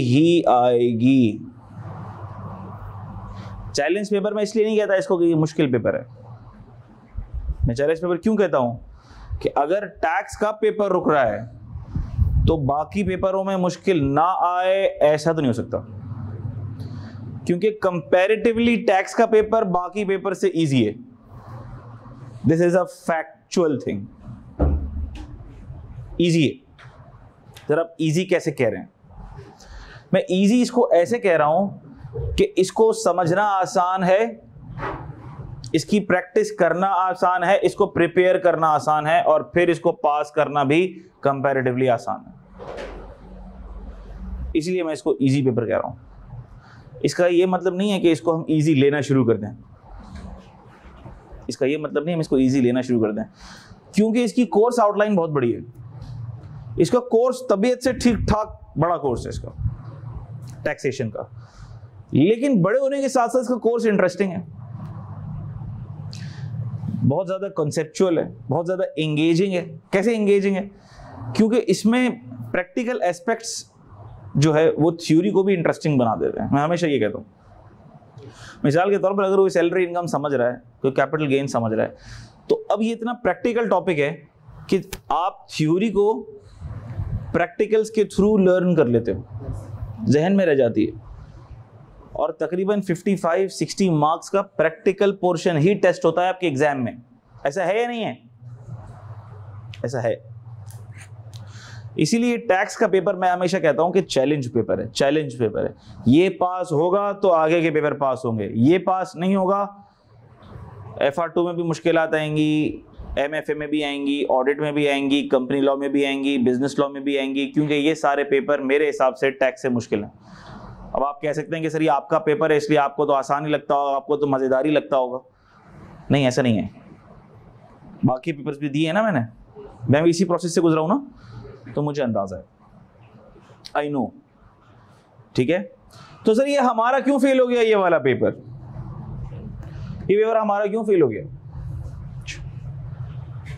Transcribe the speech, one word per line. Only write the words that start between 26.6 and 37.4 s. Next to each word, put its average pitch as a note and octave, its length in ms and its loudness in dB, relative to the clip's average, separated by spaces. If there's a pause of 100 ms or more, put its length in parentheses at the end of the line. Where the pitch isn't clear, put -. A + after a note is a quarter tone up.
जरा D3+ 120 2
आप E3 200 -8
easy D#3+ 240 0
कैसे E3+ 260 0
कह A#2+ 180 0
रहे F#2+ 100 -4
हैं? - 100 -14 (1200)
मैं F#3+ 180 2
easy G3+ 300 4
इसको B3 320 2
ऐसे F3 260 4
कह F#3 160 4
रहा D3+ 120 4
हूं - 840 -4
कि G3 100 4 (140)
इसको F#3 380 4
समझना F3+ 480 0
आसान F#3 600 0
है, G#3 380 2 (1300)
इसकी G3+ 260 0
practice F3+ 520 0
करना F3 340 2
आसान F3+ 560 0